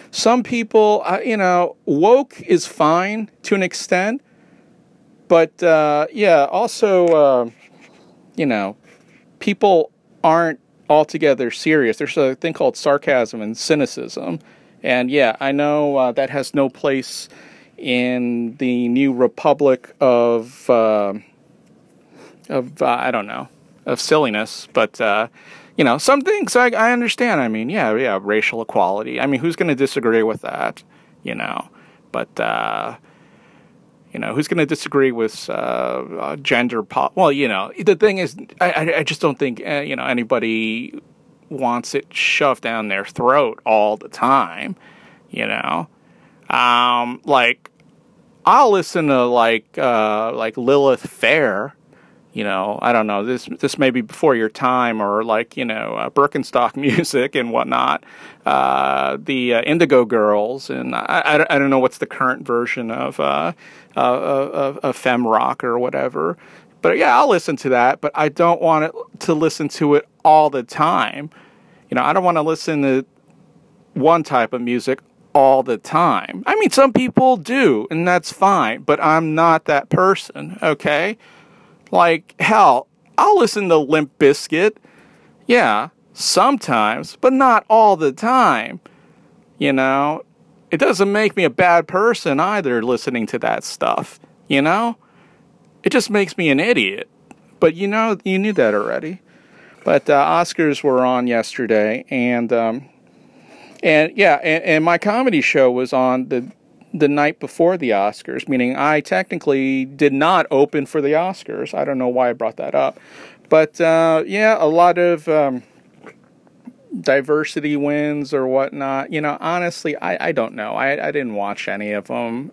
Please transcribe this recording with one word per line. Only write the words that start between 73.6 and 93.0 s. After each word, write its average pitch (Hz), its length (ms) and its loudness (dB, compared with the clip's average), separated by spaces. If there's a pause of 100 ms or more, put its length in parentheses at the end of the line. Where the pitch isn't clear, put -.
one 160 280 4
type 123 300 0
of 123 80 -4
music 120 400 -2 (320)
all 135 300 6
the 120 160 -2
time. 151 680 -2
I - 100 2
mean, 427 120 2
some 269 240 4
people 254 460 2
do, 170 520 2
and 165 160 -2
that's 180 240 0
fine, 160 520 0
but 147 200 0
I'm 160 320 2
not 165 300 2
that 143 240 0
person, 180 720 -2
okay? 160 540 -2 (760)
Like, 170 500 2
hell, 175 480 4 (300)
I'll 381 200 4
listen 208 300 0
to 165 100 6
Limp 151 400 -2
Bizkit. 156 580 2 (680)
Yeah, 147 440 2 (220)
sometimes, 147 1040 0
but 262 160 2
not 262 360 2
all 214 280 4
the 151 160 0
time. 190 680 0 (800)
You 143 140 0
know, 139 500 0 (480)
it 165 80 0
doesn't 202 340 2
make 208 240 0
me 185 80 0
a 147 60 2
bad 170 360 4
person 185 540 0
either, 165 420 -2
listening 120 460 -2